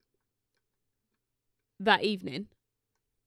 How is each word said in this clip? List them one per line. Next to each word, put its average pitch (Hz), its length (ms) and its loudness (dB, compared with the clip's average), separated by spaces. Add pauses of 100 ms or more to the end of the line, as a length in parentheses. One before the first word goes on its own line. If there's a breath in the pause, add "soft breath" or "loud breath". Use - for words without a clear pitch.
(1800)
that 202 240 4
evening. 185 440 -4 (800)